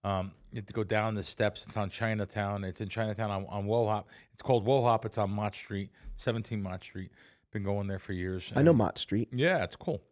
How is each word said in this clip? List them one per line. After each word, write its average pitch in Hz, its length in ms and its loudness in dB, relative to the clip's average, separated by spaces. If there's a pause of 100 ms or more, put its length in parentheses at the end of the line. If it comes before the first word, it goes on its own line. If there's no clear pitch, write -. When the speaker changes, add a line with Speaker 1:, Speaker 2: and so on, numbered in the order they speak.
Speaker 1:
Um, 98 280 -2 (200)
you 120 40 -12
have 107 100 -10
to - 60 -18
go 110 120 -2
down 107 300 0
the 101 100 -2
steps. - 440 -2
It's - 80 -10
on 101 140 -2
Chinatown. 104 720 -2
It's 92 160 -8
in 104 80 -4
Chinatown 107 420 -2
on, 98 180 -4
on 101 180 -4
Wohop. 107 380 2 (280)
It's - 100 -20
called 117 240 4
Wohop. 120 380 4
It's 110 140 -4
on 101 120 2
Mott 104 240 -2
Street, 98 360 -8 (260)
seventeen 113 460 -4
Mott 92 200 -6
Street. 95 280 -12 (400)
Been 104 120 -4
going 101 260 0
there 95 100 -4
for - 140 -8
years. 92 420 -4
Speaker 2:
I 139 80 4
know 165 100 10
Speaker 1:
And 127 60 8
Speaker 2:
Mott 104 200 4
Street. - 340 -2
Speaker 1:
Yeah, 139 320 2
it's - 100 -8
cool. - 380 -6